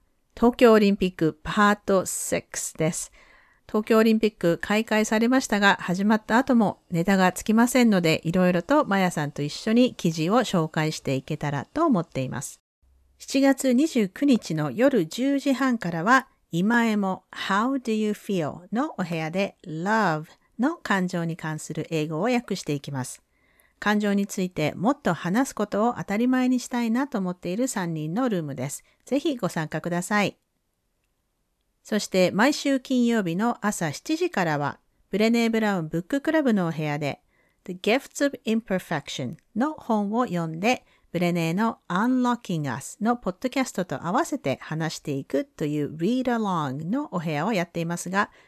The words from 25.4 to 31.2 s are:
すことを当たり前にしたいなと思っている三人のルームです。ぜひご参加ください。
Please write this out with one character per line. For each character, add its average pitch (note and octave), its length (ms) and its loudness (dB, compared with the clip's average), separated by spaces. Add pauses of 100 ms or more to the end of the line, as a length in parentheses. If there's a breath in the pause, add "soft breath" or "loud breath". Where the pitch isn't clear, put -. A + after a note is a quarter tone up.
す - 80 -14
こ G#3 100 -2
と G#3 220 0
を A#3+ 100 -2
当 E3 60 -6
た G3+ 120 -4
り A#3+ 120 0
前 B3+ 200 2
に B3+ 120 2
し - 80 -12
た A#3+ 160 -2
い A3+ 80 0
な C4 160 -2
と A#3 100 -4
思 F3+ 140 -2
っ F3+ 40 -8
て F3 160 -6
い F#3 40 -4
る B3 100 -2
三 F3 280 -4
人 D#3 200 -6
の B3+ 140 0
ル G3 120 -2
ー - 40 -4
ム C#3 100 -8
で C3+ 160 -6
す。 - 140 -14 (200)
ぜ B3+ 140 -2
ひ D4 180 -2
ご F#3 120 -2
参 D#3+ 180 -4
加 D#3 140 -6
く E3+ 100 -6
だ F3 120 -2
さ G#3 200 0
い。 - 140 -2 (1500)